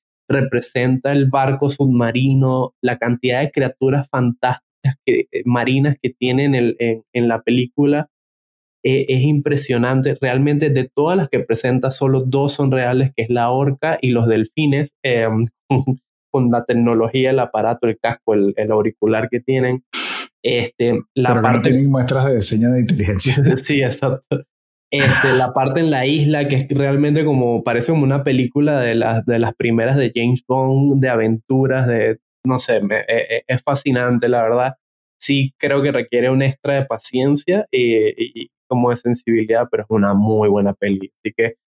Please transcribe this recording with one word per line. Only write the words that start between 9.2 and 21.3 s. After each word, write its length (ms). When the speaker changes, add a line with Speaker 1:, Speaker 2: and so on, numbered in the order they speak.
Speaker 1:
impresionante. 960
Realmente 500
de 240
todas 240
las 120
que 100
presenta, 520
solo 300
dos 320
son 180
reales, 440
que 80
es 60
la 220
orca 500
y 100
los 160
delfines, 760
eh, 240
<laughs> 300
con 200
la 120
tecnología, 680
el 80
aparato, 480
el 120
casco, 340
el, 220
el 160
auricular 580
que 100
tienen. 440
Este, 580
la 140
Speaker 2:
Pero 120